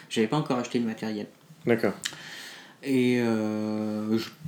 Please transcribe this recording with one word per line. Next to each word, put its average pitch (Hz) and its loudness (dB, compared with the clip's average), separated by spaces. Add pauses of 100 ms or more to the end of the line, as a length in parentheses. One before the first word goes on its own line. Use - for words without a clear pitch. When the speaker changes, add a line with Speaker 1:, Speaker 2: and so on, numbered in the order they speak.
(100)
Speaker 1:
J'avais 110 2
pas 147 0
encore 143 0
acheté 120 -2
de 120 0
matériel. 107 -4 (400)
Speaker 2:
D'accord. 113 4 (920)
Speaker 1:
Et, 123 4
euh, 107 0
je, 113 0 (200)